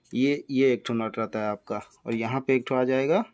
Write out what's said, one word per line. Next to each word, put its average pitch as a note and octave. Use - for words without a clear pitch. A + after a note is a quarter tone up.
ये, C3+
ये C3
एक A#2
ठो A#2+
नट A2+
रहता A2
है G#2+
आपका, G#2
और A2+
यहाँ A#2
पे C3+
एक B2
ठो C3+
आ B2+
जाएगा C3+